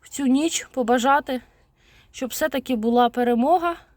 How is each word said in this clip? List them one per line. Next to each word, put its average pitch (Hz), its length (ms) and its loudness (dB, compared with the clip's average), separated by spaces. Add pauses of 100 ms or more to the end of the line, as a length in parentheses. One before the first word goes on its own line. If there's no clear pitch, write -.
в - 80 -20
цю 277 160 -6
ніч 277 460 0
побажати, 254 680 0 (720)
щоб 247 180 -8
все-таки 269 460 -4
була 233 340 2
перемога 262 640 0 (220)